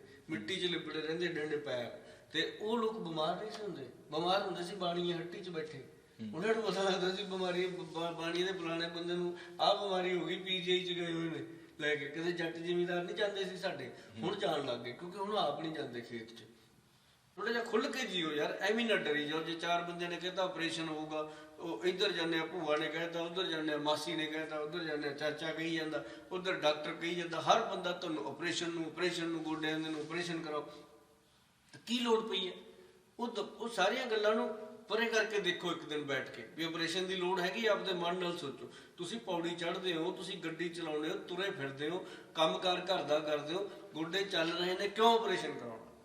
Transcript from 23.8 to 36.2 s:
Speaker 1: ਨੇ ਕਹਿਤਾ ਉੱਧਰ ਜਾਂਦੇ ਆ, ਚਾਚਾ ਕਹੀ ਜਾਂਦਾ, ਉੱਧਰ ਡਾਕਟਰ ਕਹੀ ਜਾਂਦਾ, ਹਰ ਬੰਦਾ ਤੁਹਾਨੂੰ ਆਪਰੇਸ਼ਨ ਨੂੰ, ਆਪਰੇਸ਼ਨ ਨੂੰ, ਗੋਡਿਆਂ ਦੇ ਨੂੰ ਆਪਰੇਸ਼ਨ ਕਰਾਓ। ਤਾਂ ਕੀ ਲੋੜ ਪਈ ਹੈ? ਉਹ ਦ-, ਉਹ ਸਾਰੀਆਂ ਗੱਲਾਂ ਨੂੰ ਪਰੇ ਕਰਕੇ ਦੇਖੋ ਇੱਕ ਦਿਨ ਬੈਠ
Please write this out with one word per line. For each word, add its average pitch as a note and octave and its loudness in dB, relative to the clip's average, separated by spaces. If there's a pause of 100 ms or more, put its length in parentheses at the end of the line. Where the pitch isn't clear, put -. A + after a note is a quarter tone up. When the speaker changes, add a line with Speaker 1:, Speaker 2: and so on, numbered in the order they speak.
Speaker 1:
ਨੇ D#3 0
ਕਹਿਤਾ D#3 -4
ਉੱਧਰ D#3+ -4
ਜਾਂਦੇ D3 -2
ਆ, C#3 -2
ਚਾਚਾ D3+ -2
ਕਹੀ D#3+ 0
ਜਾਂਦਾ, D#3 0 (280)
ਉੱਧਰ F3+ 0
ਡਾਕਟਰ D3+ 2
ਕਹੀ E3+ -2
ਜਾਂਦਾ, E3 -2
ਹਰ F#3+ 6
ਬੰਦਾ F3+ 0
ਤੁਹਾਨੂੰ D#3+ -2
ਆਪਰੇਸ਼ਨ E3+ -2
ਨੂੰ, E3 -2
ਆਪਰੇਸ਼ਨ E3+ 0
ਨੂੰ, D#3+ -2
ਗੋਡਿਆਂ D#3 0
ਦੇ D#3+ -2
ਨੂੰ D3+ -2
ਆਪਰੇਸ਼ਨ E3 -2
ਕਰਾਓ। D3+ -2 (1120)
ਤਾਂ - -16
ਕੀ A#3+ 2
ਲੋੜ A#3 4
ਪਈ F#3+ 0
ਹੈ? - -4 (640)
ਉਹ A#3+ 0
ਦ-, G#3 -4
ਉਹ A3 -4
ਸਾਰੀਆਂ A#3 4
ਗੱਲਾਂ G#3+ 4
ਨੂੰ A#3+ 2 (300)
ਪਰੇ A3+ 4
ਕਰਕੇ G#3+ 4
ਦੇਖੋ F3 2
ਇੱਕ D#3 -4
ਦਿਨ D3 -2
ਬੈਠ C#3 -2